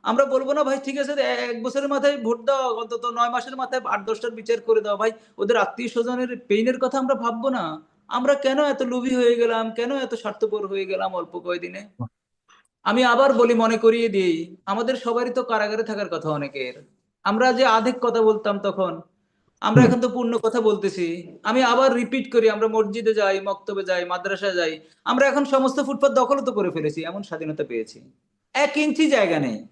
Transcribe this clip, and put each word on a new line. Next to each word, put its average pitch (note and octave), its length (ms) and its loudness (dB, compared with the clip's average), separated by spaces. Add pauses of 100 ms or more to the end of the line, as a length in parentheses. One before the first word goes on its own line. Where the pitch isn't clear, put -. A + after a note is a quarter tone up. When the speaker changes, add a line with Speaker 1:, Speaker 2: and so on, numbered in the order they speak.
Speaker 1:
আমরা A#3+ 220 2
বলবো C4 280 0
না, D4+ 100 2
"ভাই C4+ 200 0
ঠিক C4+ 160 -6
আছে, C#4 120 -2
এ-, B3 380 -2
এক A#3 140 -8
বছরের C4+ 240 -4
মাথায় C#4 300 0
ভোট A#3 260 -4
দাও, B3+ 360 0
অন্তত A#3 260 -8 (100)
নয় A#3+ 140 0
মাসের B3 260 -6
মাথায় B3+ 300 -4
আট G3+ 200 -4
দশটার A3+ 260 -6
বিচার A3 300 -4
করে A3 200 2
দাও।" G#3 160 -2
ভাই, A3 140 0 (260)
ওদের G3+ 200 0
আত্মীয় A3+ 320 -2
স্বজনের B3 580 -4
পেইনের A#3+ 320 0
কথা C4 200 0
আমরা C4 160 0
ভাববো A#3 340 -4
না। G3 320 -4 (260)
আমরা B3+ 260 0
কেন C#4 300 0
এত C#4 180 0
লোভী B3 340 -2
হয়ে A#3+ 200 4
গেলাম, A3+ 360 0
কেন A#3+ 240 -4
এত C4 180 -6
স্বার্থপর G#3 540 -4
হয়ে G3 180 -4
গেলাম F#3 300 -4
অল্প F3 240 -8
কয়দিনে? F3+ 480 -8 (960)
আমি A#3 200 2
আবার B3+ 300 4
বলি, A#3 200 4
মনে A3+ 240 4
করিয়ে A3+ 320 4
দিই, F3 460 0 (100)
আমাদের A3+ 300 -2
সবারই A#3+ 340 -2
তো B3 140 -2
কারাগারে A3 400 -2
থাকার G#3 260 -6
কথা D#3+ 200 -4
অনেকের। C#3 560 -6 (380)
আমরা A3+ 300 4
যে B3+ 120 4
আধেক A3+ 360 4
কথা A#3 200 2
বলতাম G#3+ 380 2
তখন, F3+ 420 -4 (600)
আমরা A3+ 200 6
Speaker 2:
হুম। A#3+ 100 8
Speaker 1:
এখন A#3+ 100 2
তো B3 80 0
পূর্ণ A#3 280 -2
কথা A3 240 0
বলতেছি। F3+ 840 -2
আমি B3 200 2
আবার B3+ 300 4
রিপিট A#3+ 380 -2
করি, A3 180 6
আমরা G#3+ 180 0
মসজিদে A3 460 0
যাই, G3 280 2
মক্তবে G3 420 -6
যাই, F3+ 220 -2
মাদ্রাসায় F#3+ 500 -4
যাই। D#3+ 240 0 (240)
আমরা C4 240 4
এখন C#4 180 2
সমস্ত C4+ 400 2
ফুটপাত C#4 260 2
দখলও C4 300 2
তো B3+ 100 -2
করে F#3+ 200 -2
ফেলেছি, D#3 320 -4
এমন F#3+ 200 -8
স্বাধীনতা D#3 400 -8
পেয়েছি। A2+ 380 -8 (520)
এক C#4 240 0
ইঞ্চি D4+ 320 2
জায়গা F#3+ 300 2
নেই A#2+ 320 -4